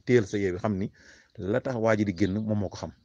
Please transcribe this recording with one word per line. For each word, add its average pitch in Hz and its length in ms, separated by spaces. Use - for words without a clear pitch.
Téyel 120 220
sa 107 120
Yewwi, 92 200
xam 107 180
ni 98 140
la 104 220
tax 131 160
waa 110 200
ji 107 80
di 101 80
génn, 92 220
moom 107 240
moo 95 100
ko - 80
xam. 80 160